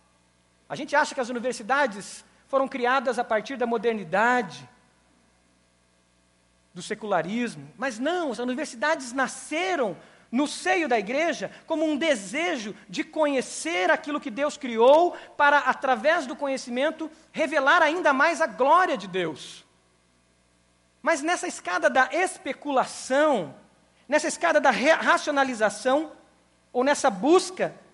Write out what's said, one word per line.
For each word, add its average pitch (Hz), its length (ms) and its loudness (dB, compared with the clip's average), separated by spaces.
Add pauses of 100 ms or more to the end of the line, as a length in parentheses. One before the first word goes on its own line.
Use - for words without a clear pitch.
(680)
A 151 80 -10
gente 269 180 -6
acha 285 220 2
que 269 60 -2
as 226 80 -6
universidades 240 960 -4 (220)
foram 269 200 0
criadas 247 500 0
a 240 60 0
partir 214 320 -2
da 240 100 -2
modernidade, 220 1040 0 (2000)
do 175 80 -14
secularismo, 196 960 -4
mas 233 200 -6
não, 302 360 -2
as 214 60 -8
universidades 254 760 -4
nasceram 294 840 -4 (320)
no 277 160 0
seio 339 440 -2
da 240 100 2
igreja 233 500 -2 (160)
como 320 200 -2
um 302 100 0
desejo 254 800 -2 (140)
de 185 120 -6
conhecer 320 880 -2
aquilo 294 300 -2
que 277 100 -10
Deus 277 280 -4
criou 269 580 6 (220)
para, 285 220 6
através 262 680 0
do 302 80 -10
conhecimento, 277 720 -4 (220)
revelar 294 500 4
ainda 320 300 4
mais 294 300 2
a 320 40 2
glória 294 520 4
de 190 100 -12
Deus. 170 580 -6 (1400)
Mas 294 200 0
nessa 349 260 -2
escada 330 420 -2
da 262 220 4
especulação, 277 1400 0 (500)
nessa 302 220 0
escada 302 320 0
da 277 100 4
re-, 240 220 4
racionalização, 269 1200 0 (600)
ou 247 100 0
nessa 277 260 2
busca, 226 640 2 (200)